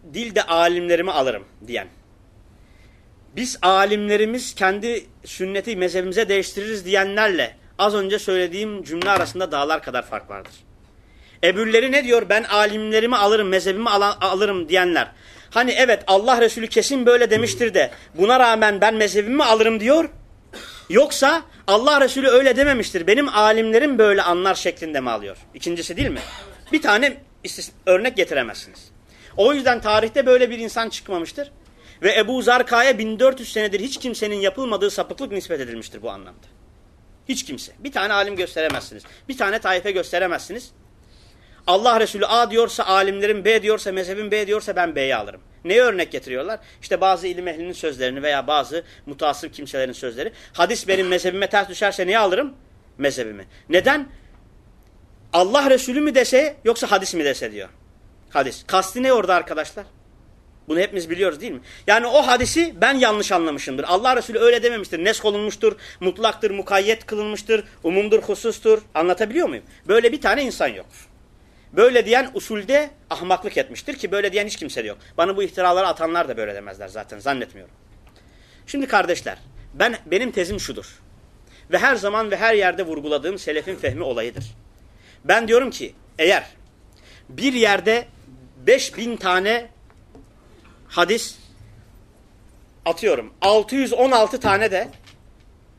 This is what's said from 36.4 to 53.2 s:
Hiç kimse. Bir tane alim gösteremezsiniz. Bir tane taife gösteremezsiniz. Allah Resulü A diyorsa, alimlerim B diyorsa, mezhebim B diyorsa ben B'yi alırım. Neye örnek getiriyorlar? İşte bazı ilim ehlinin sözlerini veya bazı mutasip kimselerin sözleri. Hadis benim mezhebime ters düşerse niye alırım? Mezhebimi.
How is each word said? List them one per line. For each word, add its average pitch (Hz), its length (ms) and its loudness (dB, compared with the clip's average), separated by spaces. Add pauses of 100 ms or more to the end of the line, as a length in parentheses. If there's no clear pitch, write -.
Hiç - 160 -8
kimse. - 340 -14
Bir 277 120 -14
tane 208 220 -4
alim 202 220 -2
gösteremezsiniz. 156 680 -4 (260)
Bir 269 80 -10
tane 202 220 -2
taife 185 320 -2
gösteremezsiniz. 180 800 -4 (960)
Allah 220 320 6
Resulü 208 260 0
A 226 260 2
diyorsa, 226 340 0
alimlerim 196 600 0
B 220 160 4
diyorsa, 208 300 -2
mezhebim 190 400 -6
B 208 160 -2
diyorsa 214 280 -4
ben 339 200 -2
B'yi 135 200 0
alırım. 101 260 -8 (220)
Neye 202 180 4
örnek 190 300 0
getiriyorlar? 143 480 -8 (220)
İşte 180 200 -2
bazı 185 260 2
ilim 180 200 -8
ehlinin 170 260 -8
sözlerini 135 500 -6
veya 139 240 -2
bazı 147 360 -2 (220)
mutasip 143 480 -6
kimselerin 131 400 -6
sözleri. 131 380 -8 (220)
Hadis 185 340 0
benim 190 200 2
mezhebime 180 400 -2
ters 196 220 0
düşerse 190 380 -2
niye 214 120 2
alırım? 220 340 0 (440)
Mezhebimi. 120 480 -4 (240)